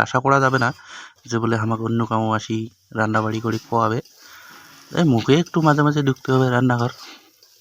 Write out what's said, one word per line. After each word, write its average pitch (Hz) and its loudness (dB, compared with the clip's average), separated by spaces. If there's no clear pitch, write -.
আশা 113 -2
করা 135 2
যাবে 131 2
না, 123 0
যে 117 -4
বলে 113 0
আমাকে 113 -2
অন্য 113 -2
কামও 110 -2
আসি 110 -4
রান্নাবাড়ি 110 -2
করে 110 -4
খোয়াবে। 113 0
এই 175 0
মুখে 131 2
একটু 175 -2
মাঝে 151 4
মাঝে 147 0
ঢুকতে 135 -2
হবে 131 4
রান্নাঘর, 123 0